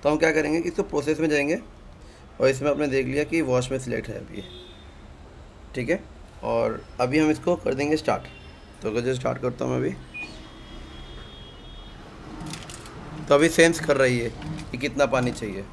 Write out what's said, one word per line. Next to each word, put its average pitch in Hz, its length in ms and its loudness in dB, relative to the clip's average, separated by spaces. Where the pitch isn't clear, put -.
तो 143 60 6
हम 151 80 4
क्या 160 140 6
करेंगे 156 300 2
कि 175 80 0
इसको 175 140 -2
process 147 360 0
में 160 100 4
जाएंगे 147 300 2
और 131 60 6
इसमें 135 220 2
आपने 143 180 2
देख 131 180 2
लिया 135 180 0
कि 160 180 2
wash 127 300 2
में 131 80 0
select 120 280 -4
है 110 100 -6
अभी, 107 260 -10
ठीक 123 140 -4
है। 190 140 2
और 113 420 0
अभी 127 200 4
हम 156 120 6
इसको 175 240 2
कर 139 180 0
देंगे 147 240 2
start। 104 260 0
तो 110 60 0
अगर 110 120 0
जो 127 140 0
start 127 260 -2
करता 127 240 -2
हूँ 127 140 0
मैं - 0 -
अभी, 131 160 -2
तो 151 100 6
अभी 156 140 8
sense 165 300 8
कर 139 180 2
रही 127 220 6
है 117 100 -2
कि 127 60 -8
कितना 139 280 2
पानी 123 260 2
चाहिए। 98 300 -6